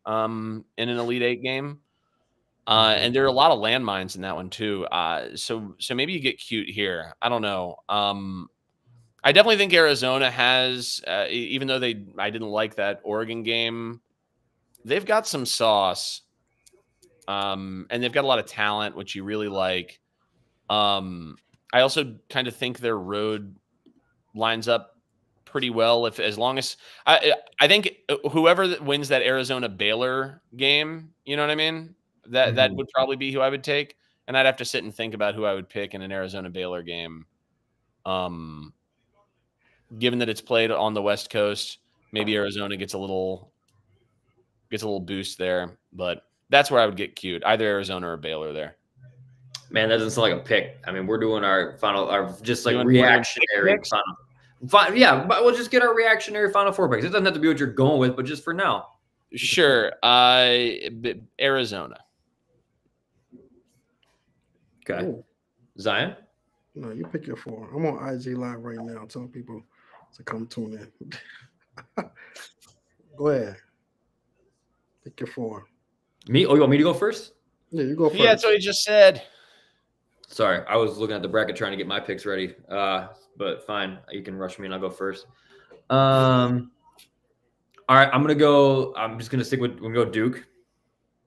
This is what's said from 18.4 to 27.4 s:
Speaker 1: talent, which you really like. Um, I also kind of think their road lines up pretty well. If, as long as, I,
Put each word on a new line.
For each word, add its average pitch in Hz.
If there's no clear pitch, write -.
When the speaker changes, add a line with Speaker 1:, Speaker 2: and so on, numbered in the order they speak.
Speaker 1:
talent, 104
which 98
you 98
really 107
like. 92
Um, 95
I 123
also 135
kind 127
of 110
think 123
their 117
road 101
lines 113
up -
pretty 127
well. 117
If, 110
as 110
long 131
as, -
I, -